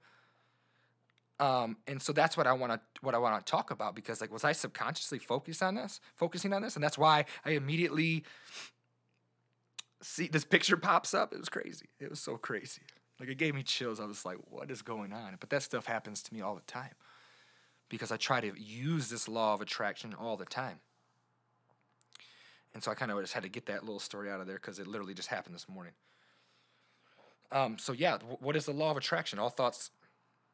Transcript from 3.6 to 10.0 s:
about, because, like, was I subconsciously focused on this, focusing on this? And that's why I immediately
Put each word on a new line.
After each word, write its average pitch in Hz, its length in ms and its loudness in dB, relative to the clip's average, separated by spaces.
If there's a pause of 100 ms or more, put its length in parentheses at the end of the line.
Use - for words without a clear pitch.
about, 104 240 -2
because, 110 260 -4
like, 110 100 -4
was 113 140 -2
I 147 80 6
subconsciously 135 680 -2
focused 139 440 -2
on 190 120 2
this, 220 240 -6 (180)
focusing 180 360 0
on 196 80 2
this? 220 140 -4
And 147 100 0
that's 147 140 2
why 151 260 8 (220)
I 151 60 2
immediately 156 720 2 (1800)